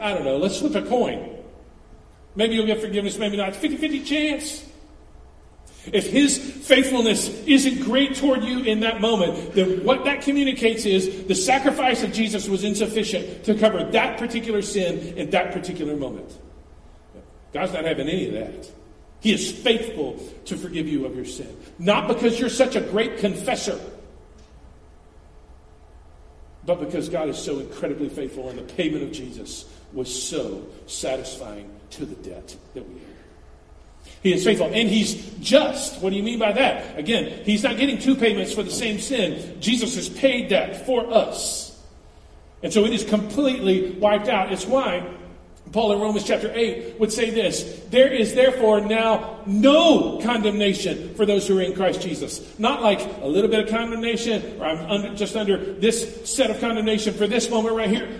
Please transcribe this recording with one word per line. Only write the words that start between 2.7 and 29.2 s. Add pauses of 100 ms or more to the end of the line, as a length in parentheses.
forgiveness,
maybe
not.
Fifty-fifty
chance." (1300)
If
his
faithfulness (160)
isn't
great
toward
you
in
that
moment,
then
what
that
communicates
is
the
sacrifice
of
Jesus
was
insufficient
to
cover
that
particular
sin
in
that
particular
moment. (1120)
God's
not
having
any
of
that. (480)
He
is
faithful (220)
to
forgive
you
of
your
sin. (260)
Not
because
you're
such
a
great
confessor, (2750)
but
because
God
is
so
incredibly
faithful
and
the
payment
of
Jesus (280)